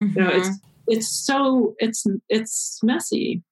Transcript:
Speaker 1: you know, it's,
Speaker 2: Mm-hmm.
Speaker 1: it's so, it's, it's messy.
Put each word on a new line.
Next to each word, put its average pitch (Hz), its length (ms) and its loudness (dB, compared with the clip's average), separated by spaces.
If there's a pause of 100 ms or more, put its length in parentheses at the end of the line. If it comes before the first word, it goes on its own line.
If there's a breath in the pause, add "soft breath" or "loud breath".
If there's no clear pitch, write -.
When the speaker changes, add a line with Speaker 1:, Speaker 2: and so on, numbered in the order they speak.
Speaker 1:
you 208 80 2 (120)
know, 180 80 4
it's, 185 200 2
Speaker 2:
Mm-hmm. - 440 -4
Speaker 1:
it's 220 160 0
so, 262 720 2
it's, 226 260 -2 (240)
it's - 540 -4
messy. 233 680 -2